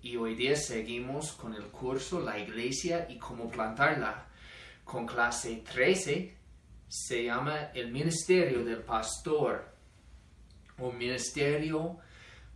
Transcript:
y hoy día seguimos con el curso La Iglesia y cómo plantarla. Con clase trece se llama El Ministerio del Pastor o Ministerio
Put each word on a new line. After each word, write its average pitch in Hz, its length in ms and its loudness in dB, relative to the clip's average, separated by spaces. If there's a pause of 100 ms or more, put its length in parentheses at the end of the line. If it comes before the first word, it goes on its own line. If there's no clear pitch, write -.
y 117 140 -6
hoy 113 180 0
día 131 220 4
seguimos 120 760 -4
con 110 220 -10
el 104 120 -10
curso 131 540 -2
La 104 180 -2
Iglesia 131 720 -2
y - 100 -12
cómo 117 320 -8
plantarla. 117 760 2 (580)
Con - 220 -4
clase 117 640 0
trece 170 680 4 (500)
se - 360 -2
llama 143 500 0
El 117 180 -4
Ministerio 156 720 4
del 117 140 -2
Pastor - 880 0 (1120)
o 127 120 -2
Ministerio 147 1080 0 (580)